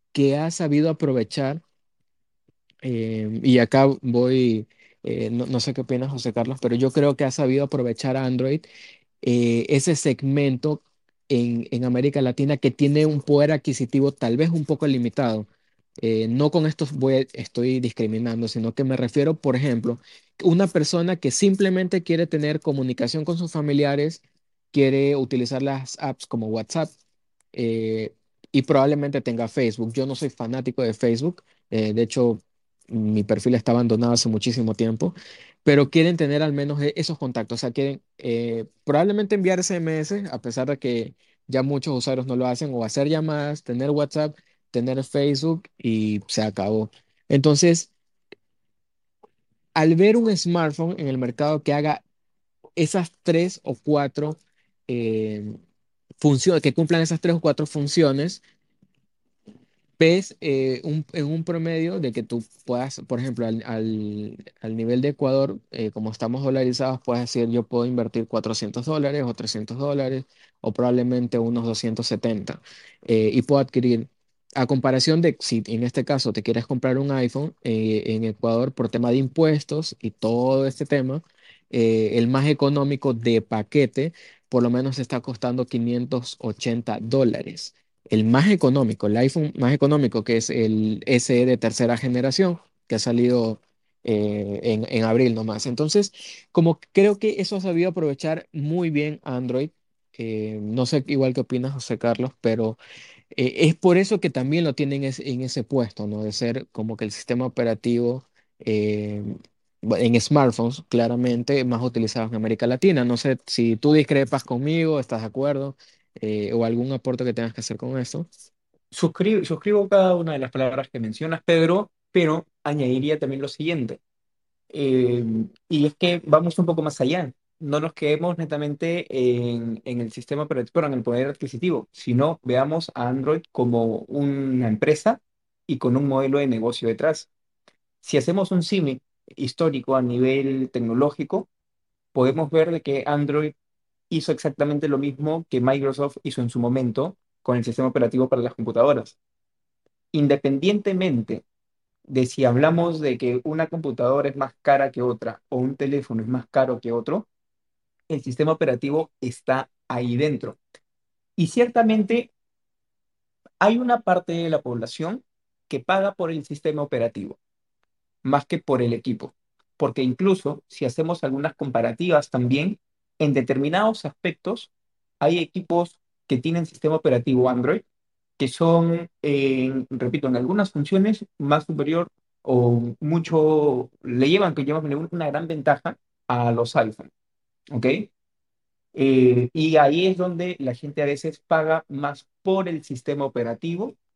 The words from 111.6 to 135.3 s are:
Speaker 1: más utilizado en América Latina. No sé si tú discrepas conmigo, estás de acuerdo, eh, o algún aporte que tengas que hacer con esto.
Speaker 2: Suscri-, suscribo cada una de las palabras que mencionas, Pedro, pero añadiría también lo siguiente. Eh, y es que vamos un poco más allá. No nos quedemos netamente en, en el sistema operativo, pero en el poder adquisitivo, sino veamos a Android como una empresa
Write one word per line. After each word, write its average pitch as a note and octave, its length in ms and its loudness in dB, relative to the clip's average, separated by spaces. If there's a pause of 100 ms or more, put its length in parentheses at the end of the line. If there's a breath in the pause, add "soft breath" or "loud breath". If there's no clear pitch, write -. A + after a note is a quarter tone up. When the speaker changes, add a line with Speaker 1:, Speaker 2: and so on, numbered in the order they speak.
Speaker 1:
más A#2+ 180 -2
utilizado A#2 460 -2
en A#2 80 -6
América A2 320 0
Latina. B2+ 360 4
No A#2+ 120 0
sé C3 300 0
si A#2 300 0
tú D3 160 2
discrepas C#3 520 2
conmigo, D3+ 560 -2
estás A#2+ 220 -6
de A2 40 -8
acuerdo, C3+ 500 -4 (420 soft breath)
eh, G#2+ 360 -4
o A#2 100 2
algún A#2+ 280 -2
aporte B2+ 320 -4
que A#2+ 100 -2
tengas A2+ 180 -4
que - 80 -12
hacer A2 160 -8
con C3 220 -6
esto. D3 280 -6 (640)
Speaker 2:
Suscri-, F#3 540 0
suscribo G3+ 420 0
cada F#3+ 300 6
una E3 160 -2
de C#3+ 60 -4
las B2+ 120 -4
palabras C3 380 -2
que B2+ 100 -10
mencionas, D#3 460 -4
Pedro, E3+ 460 4 (200)
pero E3 360 2 (180)
añadiría C#3+ 540 0
también C#3 240 -4
lo C#3 60 -6
siguiente. D3+ 520 -4 (680)
Eh, B2+ 520 2 (460)
y D3 180 2
es D3+ 80 0
que F3 300 0
vamos D#3+ 340 4
un F3+ 80 4
poco E3+ 160 0
más D3+ 200 -6
allá. C#3+ 300 0 (260)
No D3 220 -2
nos D#3+ 120 -4
quedemos D#3+ 460 -2
netamente D3+ 720 -4
en, A#2+ 720 0
en B2 160 -4
el A2+ 100 -6
sistema C#3+ 320 -6
operativo, C3+ 300 -4
pero D#3+ 140 0
en C#3 80 -2
el A#2+ 80 -4
poder B2 260 0
adquisitivo, C#3+ 640 -4
sino C#3 500 0
veamos C#3 520 0
a B2 140 -4
Android C3+ 340 -2 (100)
como A#2 460 0 (100)
una C3+ 600 -2
empresa D3+ 520 0 (460)